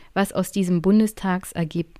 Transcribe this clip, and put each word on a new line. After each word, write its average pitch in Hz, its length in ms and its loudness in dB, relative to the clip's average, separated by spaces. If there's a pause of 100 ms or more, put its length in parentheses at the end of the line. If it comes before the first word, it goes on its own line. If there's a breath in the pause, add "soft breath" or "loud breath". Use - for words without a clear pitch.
(140 loud breath)
was 196 180 0
aus - 200 -4
diesem 180 280 2
Bundestagsergeb-, 185 1200 0